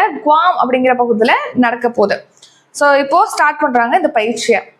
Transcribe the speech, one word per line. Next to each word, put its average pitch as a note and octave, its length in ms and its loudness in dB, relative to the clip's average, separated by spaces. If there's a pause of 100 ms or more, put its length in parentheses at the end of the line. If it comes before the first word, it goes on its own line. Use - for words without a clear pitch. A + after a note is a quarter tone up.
(240)
குவாம் D#4+ 380 2
அப்படிங்கிற B3+ 400 0
பகுதியில A#3 300 2 (220)
நடக்க A#3+ 340 -2
போகுது. G#3 280 0 (540)
So, C#4+ 240 2
இப்போ C#4+ 320 2
ஸ்டார்ட் D4+ 320 -2
பண்றாங்க B3+ 380 0
இந்த D4+ 120 0
பயிற்சியை. A3 520 -2 (200)